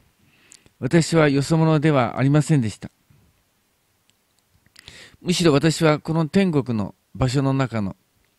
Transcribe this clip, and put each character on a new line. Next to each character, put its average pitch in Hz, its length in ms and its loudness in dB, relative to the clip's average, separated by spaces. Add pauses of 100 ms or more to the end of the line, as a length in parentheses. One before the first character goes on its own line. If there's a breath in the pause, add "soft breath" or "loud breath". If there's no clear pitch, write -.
(760 soft breath)
私 156 380 0
は 156 140 4
よ 139 120 0
そ 160 160 0
者 160 220 2
で 156 100 2
は 127 300 0
あ - 20 -2
り 135 80 2
ま 147 140 4
せ 156 140 0
ん 131 40 2
で 110 80 -4
し - 80 -10
た。 - 140 -18 (2250 loud breath)
む 180 140 -4
し 175 100 -2
ろ 165 80 4
私 147 320 0
は 151 140 2
こ - 160 -8
の 160 140 -2
天 190 240 0
国 127 260 -2
の 101 160 -8 (220)
場 127 120 0
所 131 140 -2
の 135 100 0
中 131 300 -4
の、 95 140 -8 (440)